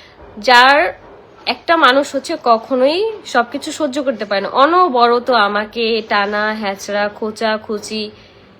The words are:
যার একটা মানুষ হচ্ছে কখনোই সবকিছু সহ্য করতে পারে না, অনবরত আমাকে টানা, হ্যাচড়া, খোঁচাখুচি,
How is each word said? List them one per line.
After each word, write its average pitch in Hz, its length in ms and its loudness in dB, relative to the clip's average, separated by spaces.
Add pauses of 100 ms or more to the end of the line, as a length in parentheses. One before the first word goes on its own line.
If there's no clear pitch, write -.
(360)
যার 254 420 6 (680)
একটা 330 320 -2
মানুষ 277 380 2
হচ্ছে 277 180 -6 (100)
কখনোই 262 680 0 (140)
সবকিছু 269 460 -4
সহ্য 285 320 -4
করতে 226 220 -4
পারে 196 160 -2
না, 196 80 -6
অনবরত 247 800 2
আমাকে 214 800 0
টানা, 208 440 -2
হ্যাচড়া, 202 560 -4
খোঁচাখুচি, 214 1040 -6 (480)